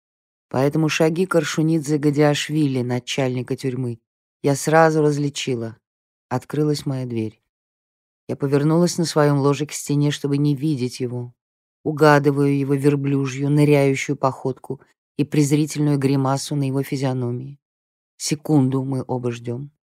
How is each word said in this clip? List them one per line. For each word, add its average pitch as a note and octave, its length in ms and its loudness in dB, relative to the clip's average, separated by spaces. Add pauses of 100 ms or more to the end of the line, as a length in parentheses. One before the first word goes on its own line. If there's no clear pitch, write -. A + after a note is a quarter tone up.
(500)
Поэтому D3 400 0
шаги E3 360 0
Каршунидзе D#3 720 0
Гадиашвили, D3 840 0
начальника B2+ 760 -4
тюрьмы, B2 440 -6 (420)
я C#3 140 2
сразу D#3 460 4
различила. C#3+ 760 -2 (520)
Открылась D3 560 -2
моя C3 200 -6
дверь. A2+ 360 -6 (840)
Я - 80 -4
повернулась D#3 640 2
на E3+ 80 0
своём D3 340 2
ложе C#3+ 260 0
к D3 60 -12
стене, D3 400 -2
чтобы C#3+ 260 -4
не D3 180 2
видеть B2+ 440 -4
его. B2 340 -8 (500)
Угадываю C#3+ 720 4
его C#3 160 0
верблюжью, C#3 760 0
ныряющую C#3+ 680 4
походку - 640 -4 (360)
и D3 60 2
презрительную D3 760 0
гримасу C3+ 560 0
на C#3 120 0
его C3+ 160 -2
физиономии. C3 760 -6 (580)
Секунду C3+ 680 0
мы C3 220 -6
оба B2 260 -4
ждём. A#2+ 400 -10 (220)